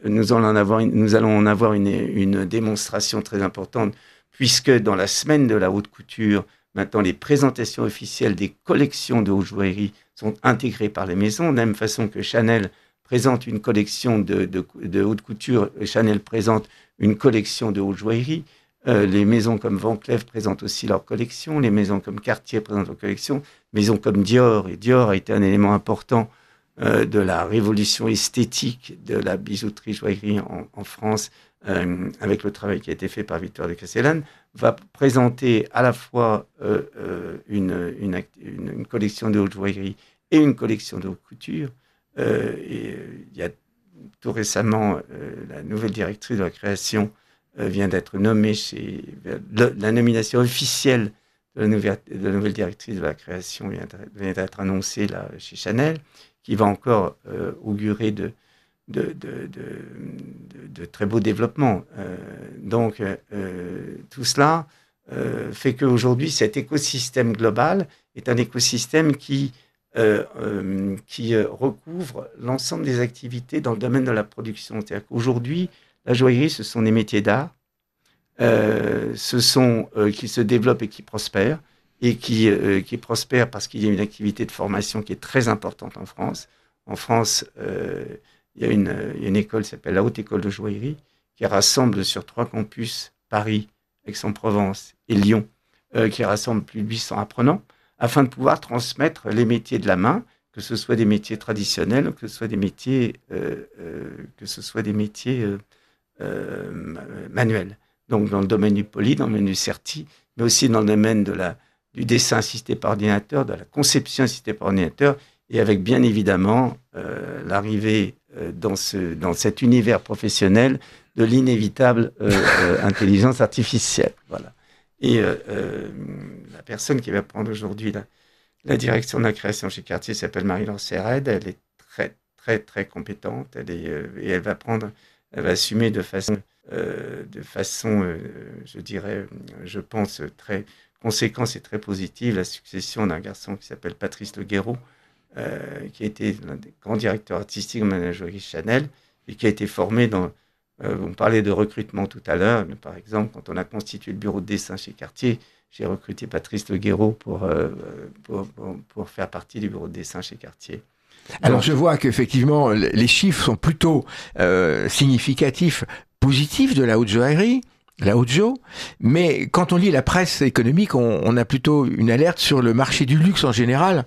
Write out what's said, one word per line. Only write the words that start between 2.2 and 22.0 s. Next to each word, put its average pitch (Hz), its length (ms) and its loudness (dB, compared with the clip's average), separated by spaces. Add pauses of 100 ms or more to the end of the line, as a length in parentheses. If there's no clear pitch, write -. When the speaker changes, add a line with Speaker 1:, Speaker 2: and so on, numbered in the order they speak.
Speaker 1:
démonstration 107 760 -2
très 98 200 -4
importante, 101 520 -4 (360)
puisque - 400 2
dans 107 240 6
la 95 120 2
semaine 143 400 2
de 110 80 4
la 95 160 4
haute 104 180 -2
couture, 104 560 0 (300)
maintenant, 101 260 0
les 104 120 2
présentations 127 680 2
officielles 110 540 -2
des 101 180 -2 (100)
collections 135 580 2
de 95 100 2
haute 98 140 2
joaillerie 101 460 -2 (220)
sont 107 280 -6
intégrées 127 480 0
par 95 160 -6
les 90 100 -2
maisons, 107 360 2
de 127 40 2
la 117 100 2
même 104 80 0
façon 110 340 -2
que 101 140 -8
Chanel 113 480 2 (320)
présente 127 440 2
une 110 140 -4
collection 110 580 2
de, 98 260 2
de, 92 220 -4 (160)
de 98 200 0
haute 107 200 0
couture, 117 480 0 (140)
Chanel 107 360 2
présente 110 480 0 (300)
une 104 180 4
collection 110 560 2
de 98 80 -2
haute 98 160 -2
joaillerie. 123 480 -2 (440)
Euh, 104 160 6
les 101 200 4
maisons 113 340 4
comme 104 200 -2
Van 110 180 0
Cleef 117 280 -2
présentent 101 380 -4
aussi 104 240 -6
leur 98 180 0
collection, 120 540 -4
les 123 120 4
maisons 101 300 2